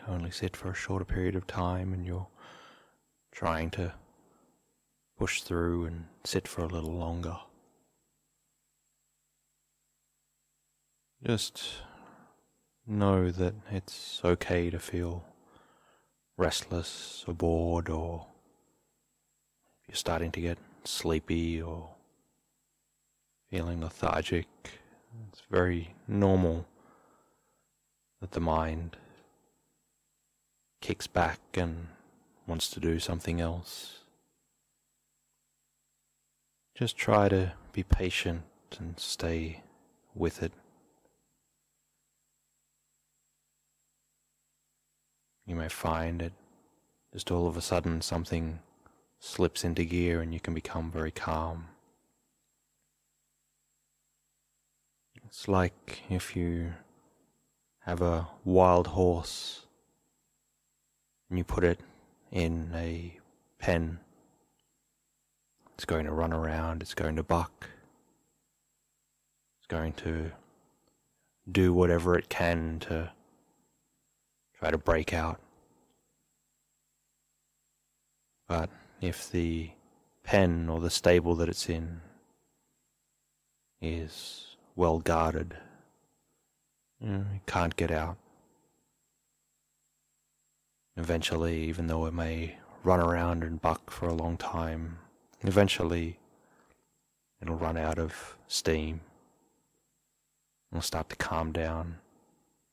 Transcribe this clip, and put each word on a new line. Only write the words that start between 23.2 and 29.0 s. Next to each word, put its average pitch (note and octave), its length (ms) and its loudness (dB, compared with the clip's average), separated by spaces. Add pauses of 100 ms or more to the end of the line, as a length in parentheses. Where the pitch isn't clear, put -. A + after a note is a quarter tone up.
feeling E2+ 320 -4
lethargic. E2 680 -2 (840)
It's - 200 -20
very F2+ 460 2 (140)
normal F#2+ 560 4 (1500)
that F#2+ 120 -10
the - 80 -4
mind D#2+ 560 0 (1800)